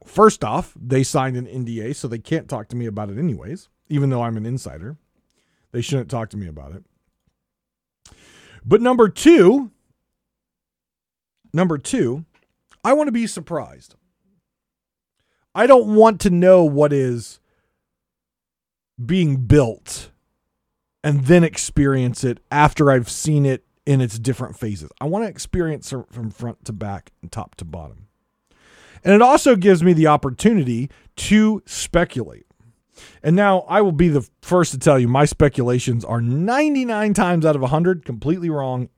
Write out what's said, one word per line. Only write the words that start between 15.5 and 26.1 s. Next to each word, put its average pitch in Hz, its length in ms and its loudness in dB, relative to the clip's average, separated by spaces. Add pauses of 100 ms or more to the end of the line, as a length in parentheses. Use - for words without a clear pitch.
I 233 140 2
don't 233 260 6
want 220 280 6
to 202 80 0
know 180 340 6
what 147 280 0
is 127 460 -4 (1700)
being 160 300 0 (100)
built 123 640 0 (920)
and 143 220 0
then 170 180 6
experience 135 800 -2
it 120 160 -4 (100)
after 147 400 2
I've 127 180 0
seen 147 380 -2
it 131 180 -4 (220)
in 135 160 2
its 113 160 -6
different 123 360 -8
phases. 98 360 -12 (100)
I 139 60 -8
wanna 175 200 -4
experience - 680 -6
it 131 180 -12